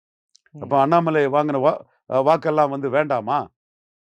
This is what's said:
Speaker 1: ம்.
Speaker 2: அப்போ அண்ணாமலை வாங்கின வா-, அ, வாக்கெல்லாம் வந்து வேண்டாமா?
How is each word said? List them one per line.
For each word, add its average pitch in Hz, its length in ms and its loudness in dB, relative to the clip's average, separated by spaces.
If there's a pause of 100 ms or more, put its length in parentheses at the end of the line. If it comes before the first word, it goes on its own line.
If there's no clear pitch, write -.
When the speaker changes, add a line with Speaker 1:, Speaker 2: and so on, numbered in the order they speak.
(520)
Speaker 1:
ம். 147 100 -18
Speaker 2:
அப்போ 135 200 0
அண்ணாமலை 156 460 2
வாங்கின 143 340 0
வா-, 147 180 2 (320)
அ, 131 100 0
வாக்கெல்லாம் 151 480 2
வந்து 139 200 -6
வேண்டாமா? 131 580 -2 (600)